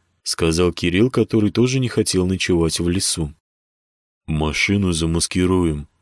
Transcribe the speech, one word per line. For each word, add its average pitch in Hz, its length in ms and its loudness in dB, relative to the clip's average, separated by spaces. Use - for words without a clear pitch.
сказал 85 500 0
Кирилл, 95 380 0
который 110 400 0
тоже 127 300 0
не 123 80 -2
хотел 92 380 0
ночевать 87 520 0
в 87 100 -2
лесу. 87 440 -2
«Машину 78 680 0
замаскируем. 82 960 0